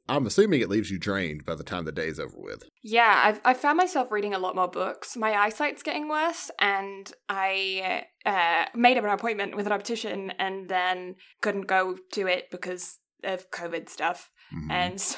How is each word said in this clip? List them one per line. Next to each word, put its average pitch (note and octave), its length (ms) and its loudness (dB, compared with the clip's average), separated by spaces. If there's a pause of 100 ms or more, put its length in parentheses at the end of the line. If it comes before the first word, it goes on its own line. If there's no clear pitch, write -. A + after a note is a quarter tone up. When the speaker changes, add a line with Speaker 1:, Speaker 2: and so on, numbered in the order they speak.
Speaker 1:
I'm C#3 180 2
assuming F#3+ 340 6
it F2+ 80 0
leaves G2 220 2
you F#2 80 -2
drained E2 460 -2
by E2 100 -4
the D2+ 80 -8
time F2 220 -6
the D#2 80 -6
day's D#2+ 260 -4
over C2 180 -8
with. G1+ 260 -12 (200)
Speaker 2:
Yeah, G#3+ 400 6
I've, G#3+ 220 4
I B3+ 80 8
found D4 240 2
myself F4+ 340 2
reading G#3 220 -2
a F#3+ 60 0
lot F#3 160 -2
more F3+ 120 2
books. - 480 -4
My A3 180 0
eyesight's A3 480 0
getting D4+ 280 -4
worse, D#4 500 -2
and G3 500 -2 (200)
I, F#3+ 720 -2 (220)
uh, E3+ 400 2 (100)
made B3 220 6
an G#3+ 80 0
appointment G#3 500 -2
with G3+ 100 -2
an G#3 60 0
optician G#3 680 -4
and F#3+ 320 -4
then F#3 460 -2 (260)
couldn't G3 260 -2
go F#3 300 2 (140)
to G3 160 -2
it F#3 240 0
because F#3 480 -10 (240)
of F#3 260 -6
covid E3 400 -8
stuff. E3 400 -4 (240)
Speaker 1:
Mm-hmm. A#2+ 180 -8
Speaker 2:
And F3+ 300 -2
so - 160 -2